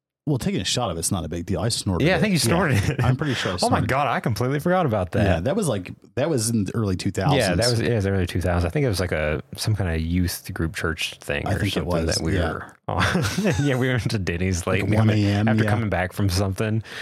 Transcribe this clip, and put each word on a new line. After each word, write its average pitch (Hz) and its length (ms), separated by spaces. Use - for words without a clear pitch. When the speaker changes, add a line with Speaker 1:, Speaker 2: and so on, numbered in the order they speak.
Speaker 1:
Well, 147 120
taking 170 240
a 92 40
shot 120 240
of 82 80
it's 82 140
not 87 140
a - 20
big 85 180
deal. 85 140
I 101 80
snorted 104 400
Speaker 2:
Yeah, 185 60
I 175 40
Speaker 1:
it. - 40
Speaker 2:
think 208 100
you 170 80
Speaker 1:
Yeah. 139 60
Speaker 2:
snorted 143 360
it. 131 120
Speaker 1:
I'm 127 140
pretty 147 160
sure 104 180
I 92 40
Speaker 2:
<laughs> 90 60
Oh 240 80
my 240 100
Speaker 1:
snorted. 113 100
Speaker 2:
God, 135 180
I 143 140
completely 127 380
forgot 175 260
about 104 280
that. 110 120
Speaker 1:
Yeah, 90 160
that 139 160
was 208 100
like, 98 240
that 143 140
was 117 200
in 113 140
the 90 120
early 101 200
two 98 160
thousands. 101 280
Speaker 2:
Yeah, 92 160
that 117 140
was, 117 120
yeah, 90 80
it 120 60
was 98 120
early 95 180
two - 140
thousands. 87 240
I - 60
think 147 160
it - 20
was 95 140
like 90 100
a, 78 320
some 110 180
kind 90 180
of 82 60
youth 85 540
group 82 240
church - 420
thing - 260
Speaker 1:
I 95 100
Speaker 2:
or 82 40
Speaker 1:
think 104 80
it 92 60
Speaker 2:
something - 160
Speaker 1:
was, 82 100
Speaker 2:
that - 80
we 80 140
Speaker 1:
yeah. 82 160
Speaker 2:
were - 200
on. 90 160
<laughs> 139 200
Yeah, 139 120
we 127 140
went 113 220
to 113 80
Denny's 87 460
late 95 180
Speaker 1:
Like - 20
Speaker 2:
in 98 60
the 104 60
morning 107 280
Speaker 1:
one 101 80
A 101 60
M, 104 100
Speaker 2:
after 107 160
Speaker 1:
yeah. 107 40
Speaker 2:
coming 107 200
back 90 240
from 101 160
something. 101 540